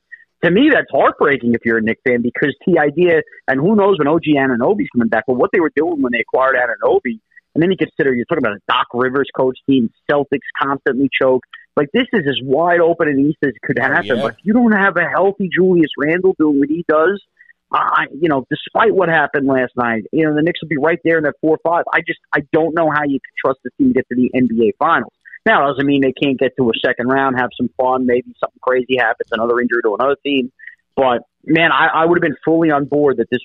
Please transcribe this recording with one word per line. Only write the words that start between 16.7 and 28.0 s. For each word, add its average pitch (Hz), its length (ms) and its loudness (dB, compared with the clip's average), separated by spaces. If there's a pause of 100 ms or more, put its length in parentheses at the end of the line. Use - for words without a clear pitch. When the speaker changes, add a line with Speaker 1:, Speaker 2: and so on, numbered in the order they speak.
Speaker 1:
does, 165 340 0 (500)
I, 156 340 -2 (120)
you 165 120 0
know, 139 200 -2
despite 202 460 -2
what 180 140 0
happened 143 380 0
last 127 280 -2
night, 117 280 -4 (100)
you 160 120 0
know, 151 100 0
the 151 60 0
Knicks 170 200 -2
will 156 80 -10
be 156 80 -4
right 160 260 0
there 165 140 2
in 160 80 -2
that 135 160 -2
four 156 160 0
or - 20 -6 (100)
five. 165 220 0
I 160 160 0
just, 170 120 -8 (140)
I 147 80 -2 (120)
don't 156 220 0
know 165 140 0
how 151 140 -2
you 135 160 -2
can - 180 -20
trust 135 280 -2
the 123 120 -12
team 135 120 2
to 123 60 2
get 127 140 -2
to 123 60 -6
the 123 180 0
N 127 140 2
B 113 220 0
A - 100 -2
Finals. 147 320 0 (340)
Now, 196 200 2
it 143 80 0
doesn't 139 120 -2
mean 139 160 2
they 131 120 2
can't 139 260 -2
get 127 180 0
to 123 120 2
a 110 40 2 (120)
second 123 220 -2
round, 135 300 0
have 123 200 -2
some 120 200 -4
fun, 127 280 0